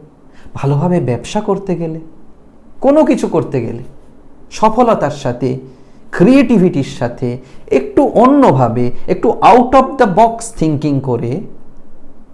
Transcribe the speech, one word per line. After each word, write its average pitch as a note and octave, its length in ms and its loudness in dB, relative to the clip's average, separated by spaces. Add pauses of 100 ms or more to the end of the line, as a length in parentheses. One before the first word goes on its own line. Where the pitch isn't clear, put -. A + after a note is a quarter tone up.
(540)
ভালোভাবে D#3+ 460 0
ব্যবসা B2 400 -4
করতে G3 360 -4
গেলে, D#3+ 240 -8 (800)
কোনো C#4+ 240 4
কিছু A#3+ 240 0
করতে C#3+ 340 -2
গেলে A#2 200 -8 (680)
সফলতার A3 600 0
সাথে, C3 480 -4 (520)
ক্রিয়েটিভিটির G3+ 720 4
সাথে, A#2+ 540 -6 (320)
একটু - 360 2
অন্যভাবে, C#3 840 4 (160)
একটু F3+ 220 0
out A#3+ 440 4
of C4 220 4
the G#3 180 2
box A3+ 480 0
thinking D3 380 0
করে, B2 400 -4 (920)